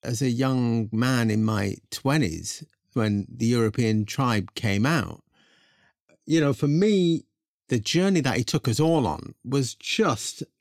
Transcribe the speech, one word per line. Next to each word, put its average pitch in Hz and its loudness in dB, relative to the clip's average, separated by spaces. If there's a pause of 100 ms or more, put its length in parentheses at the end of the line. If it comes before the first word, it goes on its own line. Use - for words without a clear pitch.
as 123 -4
a 135 0
young 120 0
man 120 2
in 107 0
my 101 -2 (160)
twenties 131 -2 (300)
when 104 0
The 120 -4
European 113 2
Tribe 110 -2
came 101 0
out. 143 -2 (1000)
You 160 2
know, 143 2
for 147 0
me, 175 2 (440)
the 127 0
journey 180 2
that 127 0
he 120 0
took - -2
us 113 0
all 156 4
on - -6 (100)
was 135 -2
just, - -2 (180)